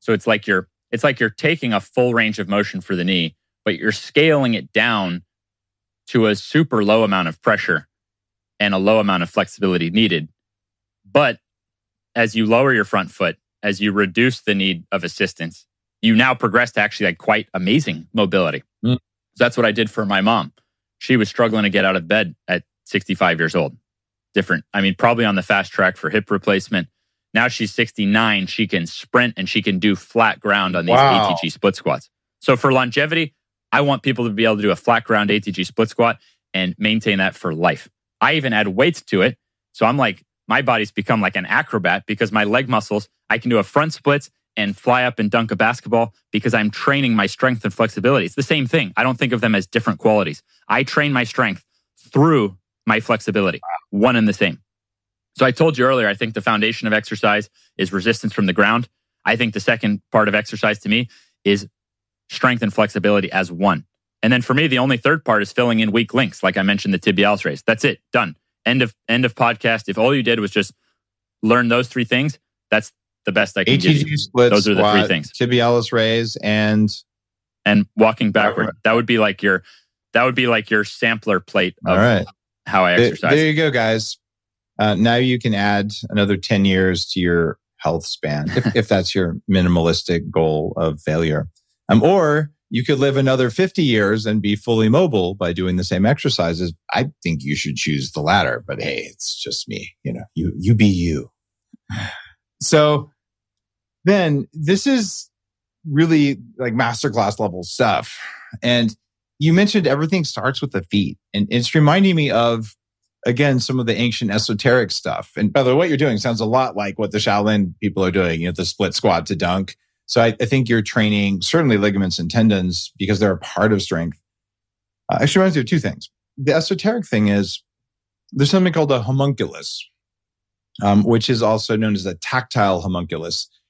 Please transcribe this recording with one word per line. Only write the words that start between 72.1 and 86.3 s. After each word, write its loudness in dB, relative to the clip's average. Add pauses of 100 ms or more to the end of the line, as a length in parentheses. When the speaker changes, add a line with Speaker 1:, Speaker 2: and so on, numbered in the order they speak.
Speaker 1:
that's -2 (340)
the -4
best 0
I 0
can 2
give 2
Speaker 2:
A 6
T 2
G -6
Speaker 1:
you. -2
Speaker 2:
split 2
Speaker 1:
Those 4
are 4
the 2
three 4
Speaker 2:
squat, 0
Speaker 1:
things. -4
Speaker 2:
tibialis 0
raise, 0
and 2 (760)
Speaker 1:
And 2 (100)
walking 2
backward. 0
Speaker 2:
Backward. -10
Speaker 1:
That 2
would 0
be 2
like 0
your, 0 (500)
that 4
would 2
be 2
like 0
your 2
sampler -2
plate -2 (100)
of 0
Speaker 2:
All 4
right. 2 (400)
Speaker 1:
how 2
I 2
Speaker 2:
There, 4
Speaker 1:
exercise. 0
Speaker 2:
there 4
you 0
go, 0
guys. -2 (600)
Uh, 2
now 2
you 0
can -2
add 0 (180)
another 2